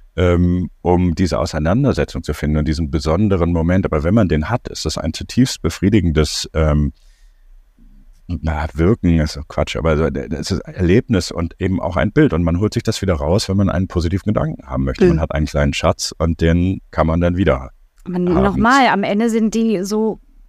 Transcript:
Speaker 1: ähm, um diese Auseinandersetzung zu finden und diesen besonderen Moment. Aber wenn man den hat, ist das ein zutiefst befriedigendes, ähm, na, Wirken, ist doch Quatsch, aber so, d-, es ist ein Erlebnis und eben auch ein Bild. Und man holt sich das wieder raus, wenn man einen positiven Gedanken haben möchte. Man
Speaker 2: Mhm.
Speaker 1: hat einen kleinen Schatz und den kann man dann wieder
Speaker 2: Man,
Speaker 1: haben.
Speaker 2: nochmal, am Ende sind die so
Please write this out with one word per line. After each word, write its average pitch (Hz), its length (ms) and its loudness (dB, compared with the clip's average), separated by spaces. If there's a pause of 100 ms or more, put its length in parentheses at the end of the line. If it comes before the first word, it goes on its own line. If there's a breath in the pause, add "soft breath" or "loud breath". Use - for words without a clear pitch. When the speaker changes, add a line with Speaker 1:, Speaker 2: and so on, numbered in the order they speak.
(160 loud breath)
Speaker 1:
ähm, 90 520 2 (140)
um 87 320 2
diese 82 240 0
Auseinandersetzung 78 840 0
zu 73 100 -4
finden 76 240 -2
und 76 100 0
diesen 78 220 -2
besonderen 85 600 0
Moment. 85 340 0
Aber 76 160 0
wenn 85 120 0
man 107 140 4
den - 220 0
hat, - 180 -4
ist - 160 -12
das - 140 -4
ein - 160 -4
zutiefst - 480 -2
befriedigendes, 85 880 0
ähm, 73 400 2 (1300)
na, 78 480 -4
Wirken, 85 440 2
ist 76 180 -2
doch 71 120 -12
Quatsch, - 280 -4
aber 78 200 0
so, 76 140 0
d-, 69 200 -8
es 71 220 -6
ist 87 100 -2
ein 156 120 -16
Erlebnis 95 580 2
und 85 260 -6
eben 92 220 -2
auch 85 160 -4
ein - 160 0
Bild. 147 200 4
Und 82 120 0
man 85 160 0
holt 107 140 -2
sich 113 80 -2
das - 200 -4
wieder 95 120 0
raus, 76 340 0
wenn 95 80 0
man 101 140 2
einen 90 180 -2
positiven 85 440 -2
Gedanken - 340 -4
haben - 180 -4
möchte. 135 220 0
Man 165 100 4
Speaker 2:
Mhm. 78 40 0
Speaker 1:
hat 80 120 -4
einen 76 140 0
kleinen 71 280 0
Schatz - 420 -2
und 82 240 -2
den 87 400 2 (100)
kann 78 160 0
man 82 140 0
dann 87 160 2
wieder 67 340 0 (360)
Speaker 2:
Man, 180 280 -2
Speaker 1:
haben. - 100 2
Speaker 2:
nochmal, 233 440 2
am 196 140 0
Ende 226 280 0
sind 220 240 0
die 220 300 0
so 214 360 -4 (280)